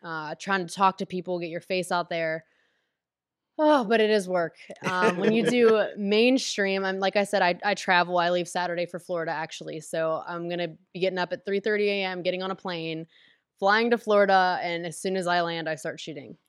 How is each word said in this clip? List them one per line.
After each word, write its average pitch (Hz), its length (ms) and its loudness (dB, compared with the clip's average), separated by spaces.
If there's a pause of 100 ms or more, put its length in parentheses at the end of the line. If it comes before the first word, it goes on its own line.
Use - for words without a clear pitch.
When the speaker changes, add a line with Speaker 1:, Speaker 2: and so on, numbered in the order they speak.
Speaker 1:
uh, 160 360 -8
trying 190 260 -2
to 170 80 -12
talk 190 260 2
to 196 60 -6
people, 180 340 -6
get 170 100 -6
your 160 120 -8
face 180 300 -2
out 175 180 -2
there. 165 360 -4 (1120)
Oh, 302 240 6
but 220 180 2
it 214 80 4
is 208 180 2
work. 175 280 -2 (280)
Um, 180 340 0
when 208 160 2
you 226 120 2
Speaker 2:
<laughs> 233 40 2
Speaker 1:
do 226 360 4 (120)
mainstream, 208 840 2
I'm, 190 160 -2
like 190 160 0
I 202 100 2
said, 196 160 0
I, 175 220 2
I 202 120 0
travel. 180 420 2
I 175 140 2
leave 180 160 0
Saturday 175 400 -4
for 170 120 -10
Florida, 165 320 -4
actually. 156 500 -8
So 160 460 -4
I'm 170 220 -8
gonna 175 200 -4 (240)
be 180 60 -10
getting 185 200 0
up 175 120 -2
at - 140 -10
three 202 140 -2
thirty 208 300 0
A 202 160 -2
M, 185 180 -6
getting 180 180 -2
on 190 80 -4
a 190 60 -4
plane, 165 500 -8 (540)
flying 214 320 2
to 208 80 2
Florida, 190 640 4
and 170 220 -4
as 160 120 -10
soon 190 180 -2
as 185 120 -2
I 175 140 2
land, 165 280 -2
I 160 60 -2
start 156 240 -8
shooting. 139 380 -14 (120)